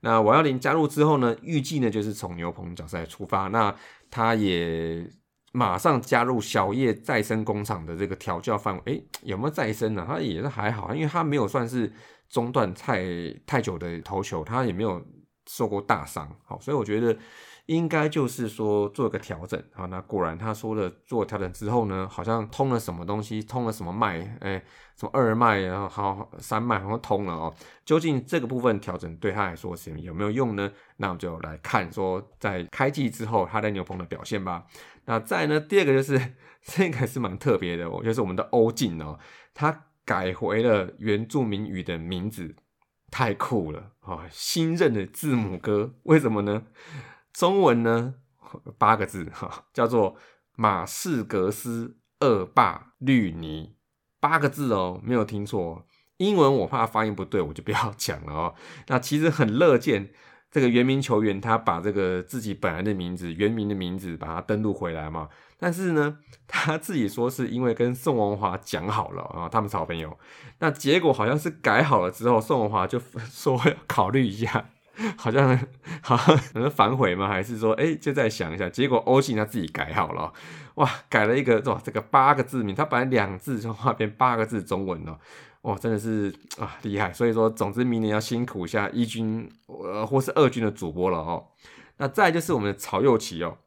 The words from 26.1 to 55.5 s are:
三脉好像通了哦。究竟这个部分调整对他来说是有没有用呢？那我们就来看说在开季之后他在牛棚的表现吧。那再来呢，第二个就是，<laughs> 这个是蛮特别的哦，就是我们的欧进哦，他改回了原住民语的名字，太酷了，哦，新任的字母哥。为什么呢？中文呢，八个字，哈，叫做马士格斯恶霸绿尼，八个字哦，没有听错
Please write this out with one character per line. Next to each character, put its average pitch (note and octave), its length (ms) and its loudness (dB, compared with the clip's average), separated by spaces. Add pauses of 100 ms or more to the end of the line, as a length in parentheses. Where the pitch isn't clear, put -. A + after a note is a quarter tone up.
三 A2 240 -4
脉 A#2 160 0
好 F#2+ 120 -6
像 A#2 100 -4
通 G#2 240 -2
了 F2+ 80 -4
哦。 D#2+ 220 -6 (320)
究 D#3 120 4
竟 D3+ 280 0
这 E3+ 120 -2
个 B2 80 -4
部 B2 140 -4
分 A2+ 180 2
调 F#2 200 -8
整 E2 180 -10
对 G2 160 -2
他 G#2 140 0
来 E2+ 100 -6
说 F2 180 -10
是 D#2+ 240 -14
有 E2+ 140 -12
没 F2 100 -6
有 G#2 80 0
用 A#2 240 -2
呢？ G2+ 160 -4 (280)
那 G2+ 100 -2
我 F2+ 60 -4
们 E2+ 40 -12
就 E2+ 220 -8
来 D#2 220 -12
看 F#2 280 -2
说 F#2+ 320 -4 (160)
在 F#2+ 320 -4
开 C#3 200 0
季 C#3 180 -2
之 - 160 -6
后 G#2+ 260 0
他 A2+ 120 -2
在 G#2+ 80 0
牛 G2 120 -4
棚 F#2 140 -10
的 F2+ 80 -8
表 - 180 -10
现 G2+ 220 -4
吧。 F2 220 -6 (400)
那 D#3 120 0
再 F#3+ 220 -2
来 D#3 60 0
呢， D3+ 120 2
第 F3 220 2
二 E3+ 60 2
个 C3+ 80 4
就 C3+ 80 4
是， C3 380 0
<laughs> - 200 -20
这 F#3 300 0
个 B2+ 160 -2
是 - 120 -6
蛮 G2+ 200 -4
特 A#2 180 2
别 F2 180 -2
的 E2+ 140 -4
哦， - 160 -6
就 A2+ 80 2
是 A#2+ 80 0
我 G#2 60 2
们 F2+ 100 -2
的 - 140 -2
欧 A#2 200 6
进 F#2+ 300 -4
哦， D2+ 180 -10 (360)
他 D#3 320 -2 (180)
改 F#2 280 0
回 G#2+ 300 0
了 G#2 360 4
原 G#2+ 280 0
住 C3+ 160 0
民 G#2 240 -2
语 F#2 160 -6
的 F2 140 -4
名 F2 340 -6
字， E2+ 240 -12 (560)
太 A#2 240 0
酷 F2 380 -2
了， G2 280 -12
哦， E2+ 300 -10
新 D#3+ 440 -2
任 E3 180 4
的 G2+ 140 -2
字 D3 280 -2
母 G2 240 -2
哥。 G#2 360 0 (100)
为 D#3 140 8
什 C3 120 4
么 G#2 120 0
呢？ G2+ 220 -2 (680)
中 F#3+ 280 4
文 A#2+ 220 4
呢， A#2 320 0 (640)
八 A2 180 4
个 G2+ 100 -2
字， F2 260 -10
哈， - 400 -12
叫 A#2 140 0
做 A2 300 2 (400)
马 G2+ 280 2
士 C3+ 380 -2
格 G2 280 0
斯 A#2 480 -8 (220)
恶 A2 240 4
霸 F#2 540 0
绿 B2+ 340 4
尼， D#2 440 -8 (440)
八 D#3 180 4
个 D3 100 4
字 C3+ 240 -2
哦， F#2 300 0
没 A2+ 120 0
有 A2+ 100 4
听 G#2 200 -4
错 G2+ 180 -2